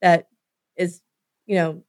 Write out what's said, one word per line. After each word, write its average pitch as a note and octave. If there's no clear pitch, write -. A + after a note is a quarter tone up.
that E3+
is, F3+
you G3+
know, E3